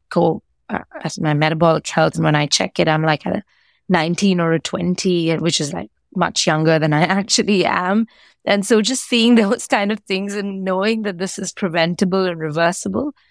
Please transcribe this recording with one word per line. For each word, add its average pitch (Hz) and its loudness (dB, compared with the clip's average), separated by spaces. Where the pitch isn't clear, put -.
go, 170 2
uh, - -6
as - -8
my 151 0
metabolic 156 2
health, 160 0
and 160 0
when 151 2
I 151 0
check - -2
it, 160 2
I'm 156 2
like 156 0
a - -4
nineteen 175 2
or 165 2
a 160 2
twenty, 175 -2
and 156 0
which 165 0
is, 143 -6
like, - -10
much 175 -2
younger 160 2
than 151 0
I 151 2
<laughs> - -
actually 196 0
am. 196 0
And 202 0
so 220 4
just 247 -4
seeing 233 4
those 220 2
kind 208 0
of 214 -6
things 196 -4
and 196 -6
knowing 202 0
that 190 -6
this 190 -6
is - -8
preventable 175 0
and 170 -4
reversible, 180 -2